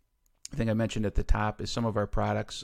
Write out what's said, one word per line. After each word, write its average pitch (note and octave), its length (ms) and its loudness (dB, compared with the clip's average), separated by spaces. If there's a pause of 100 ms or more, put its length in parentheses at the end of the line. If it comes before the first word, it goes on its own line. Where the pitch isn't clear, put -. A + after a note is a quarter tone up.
(540)
I - 20 -10
think A2 140 0
I G#2+ 40 2
mentioned A2 320 0
at G2 100 0
the - 80 4
top, G#2+ 380 2
is G#2 80 -6
some A#2 160 -2
of G#2+ 120 0
our G#2 100 0
products, G#2 560 -2